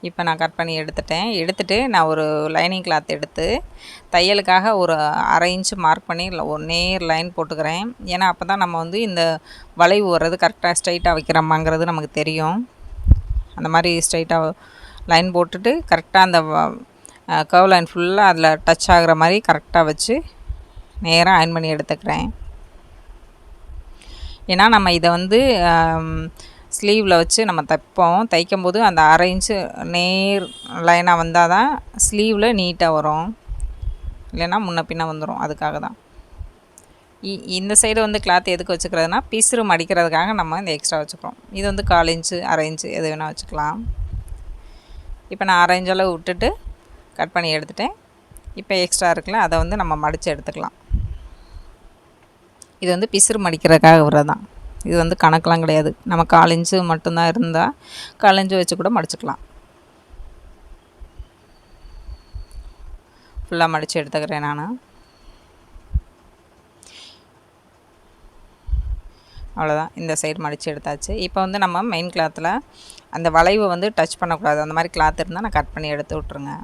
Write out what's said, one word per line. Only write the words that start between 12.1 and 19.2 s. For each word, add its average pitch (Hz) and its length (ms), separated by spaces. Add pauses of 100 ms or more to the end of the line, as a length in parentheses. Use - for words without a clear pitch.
தெரியும். 160 580 (880)
அந்த 165 140
மாதிரி 165 420
ஸ்ட்ரைட்டா 165 420 (540)
லைன் 175 280
போட்டுட்டு 190 460 (100)
கரெக்டா 165 260
அந்த 180 260
வ-, 156 380 (480)
ஆ, 156 140
கர்வ் 180 260
லைன் 175 260
ஃபுல்லா 175 220
அதுல 165 500
டச் 165 220
ஆகுற 170 260
மாதிரி 165 260 (120)